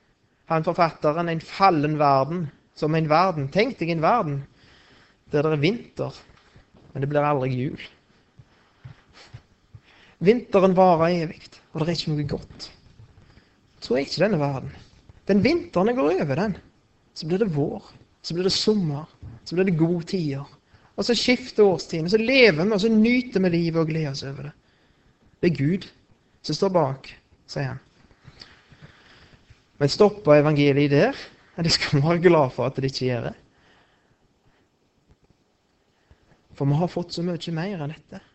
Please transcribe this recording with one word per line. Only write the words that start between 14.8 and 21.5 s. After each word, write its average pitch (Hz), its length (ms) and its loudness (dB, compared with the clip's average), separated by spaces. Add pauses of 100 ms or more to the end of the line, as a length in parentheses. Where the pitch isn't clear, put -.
Den 196 160 2
vinteren 240 560 0
går 302 140 0
over, 170 260 -2
den. 202 160 -4 (560)
Så - 160 -12
blir 190 160 0
det 196 140 -4
vår, 160 340 -6 (320)
så 165 140 -8
blir 185 100 0
det 185 80 -2
sommer, 165 480 -2 (400)
så 170 160 -6
blir 190 80 2
det 185 160 0
gode 165 320 -2
tider. 139 320 -4 (480)
Og 202 100 -4
så 233 140 0
skifter 233 480 2